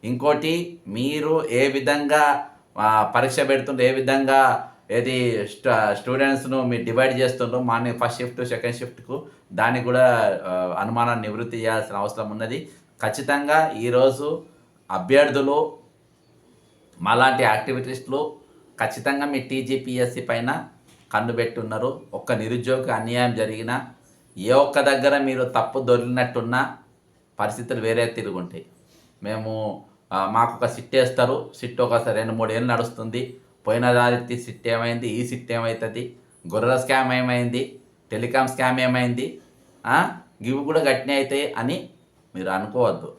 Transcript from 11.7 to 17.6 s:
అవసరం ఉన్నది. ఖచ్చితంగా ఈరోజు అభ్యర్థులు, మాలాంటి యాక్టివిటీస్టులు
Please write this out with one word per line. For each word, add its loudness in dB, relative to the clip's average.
అవసరం -4
ఉన్నది. -8
ఖచ్చితంగా 2
ఈరోజు 2
అభ్యర్థులు, 2
మాలాంటి 4
యాక్టివిటీస్టులు -2